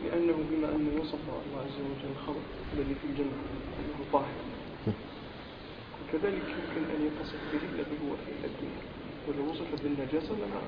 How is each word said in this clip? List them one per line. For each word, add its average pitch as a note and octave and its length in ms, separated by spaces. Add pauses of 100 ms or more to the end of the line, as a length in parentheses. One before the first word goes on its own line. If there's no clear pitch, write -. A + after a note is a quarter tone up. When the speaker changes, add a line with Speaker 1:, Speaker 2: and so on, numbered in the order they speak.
Speaker 1:
لأنه E3+ 280 (180)
بما D#3 260
أنه D3+ 240
وصف D3+ 180 (100)
الله C#3 320
عز C#3 200
وجل C#3 320
الخبر C#3+ 280 (340)
الذي C#3 200
في D3 160
الجنة C#3 260 (440)
أنه D3 320
طاهر. C#3 120 (640)
Speaker 2:
هم. A2 60 (1080)
Speaker 1:
وكذلك G3 320
يمكن E3 480 (140)
أن D3+ 100
يتصف D3+ 340 (120)
به D3+ 80 (140)
الذي D3+ 300
هو C#3+ 120
في - 140 (160)
الدنيا. - 380 (440)
ولو C#3+ 220
وصف D3 320
بالنجاسة C#3+ 520
لما G2+ 340